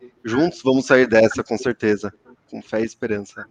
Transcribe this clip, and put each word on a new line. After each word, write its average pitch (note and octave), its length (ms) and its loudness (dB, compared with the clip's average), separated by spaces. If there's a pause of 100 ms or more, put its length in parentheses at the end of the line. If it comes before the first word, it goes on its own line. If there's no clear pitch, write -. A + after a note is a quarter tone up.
(240)
juntos C3+ 380 -2
vamos C3 240 0
sair B2+ 220 4
dessa, A2 340 2
com A2 160 -6
certeza, G#2+ 560 -4 (340)
com A2 140 -16
fé A2 180 -6
e A2+ 40 -4
esperança. G#2+ 680 -10